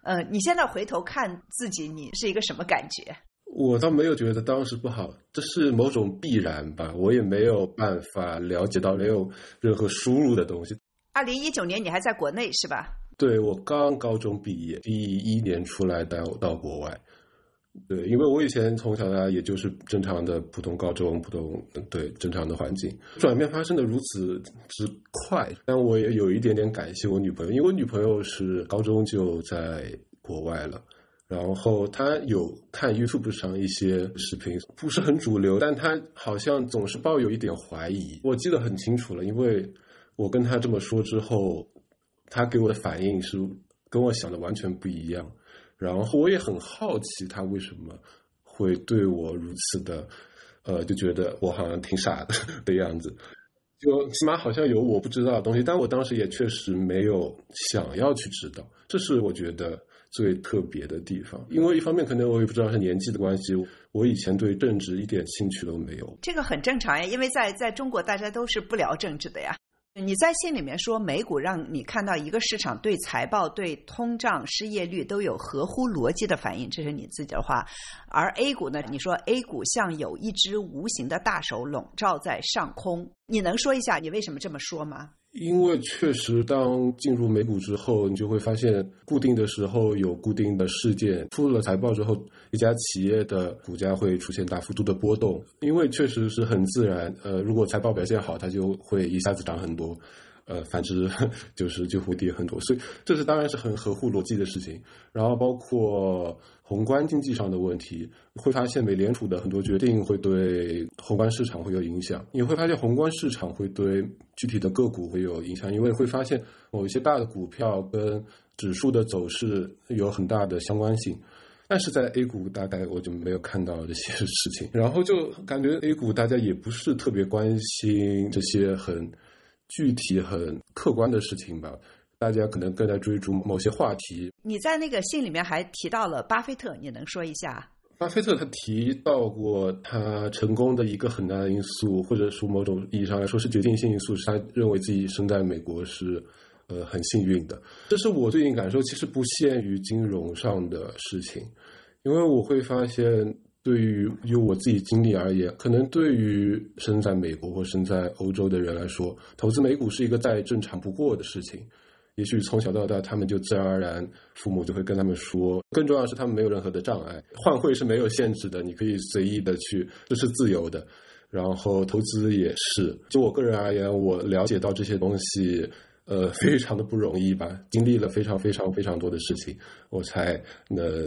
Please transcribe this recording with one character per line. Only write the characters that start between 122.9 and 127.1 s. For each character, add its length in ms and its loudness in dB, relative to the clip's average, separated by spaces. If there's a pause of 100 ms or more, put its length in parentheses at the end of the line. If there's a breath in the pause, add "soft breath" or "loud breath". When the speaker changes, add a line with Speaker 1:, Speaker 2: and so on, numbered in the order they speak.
Speaker 2:
就 140 -6
没 180 -4
有 80 0
看 240 -4
到 240 -4
这 60 -6
些 200 -8
事 460 -2
情， 140 -8
然 180 4
后 120 2
就 280 2 (140)
感 180 -4
觉 180 4
A 120 2
股 180 0
大 160 2
家 120 4
也 160 2
不 160 -8
是 240 0
特 160 0